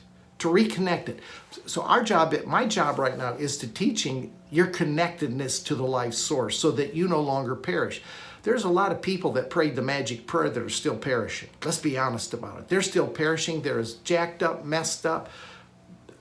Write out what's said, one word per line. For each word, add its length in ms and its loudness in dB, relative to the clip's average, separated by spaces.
to 80 0
reconnect 640 2
it. 100 -10
So 160 -4
our 180 4
job, 320 4
my 180 2
job 320 2
right 220 0
now 160 -2
is 220 -4
to 100 -8
teaching 680 -2
your 160 4
connectedness 960 -2
to 160 -2
the 80 -2
life 320 0
source 420 0
so 140 4
that 240 -2
you 120 2
no 140 2
longer 340 0
perish. 460 -4
There's 200 2
a 60 0
lot 220 4
of 100 -4
people 320 0
that 160 0
prayed 260 2
the 60 -2
magic 440 -4
prayer 240 0
that 140 -4
are 60 -6
still 260 -2
perishing. 540 -2
Let's 140 -2
be 200 -2
honest 360 -2
about 260 -10
it. 100 -16
They're 120 4
still 260 2
perishing. 540 0
They're 180 0
as 160 -2
jacked 480 0
up, 220 0
messed 400 -2
up. 240 0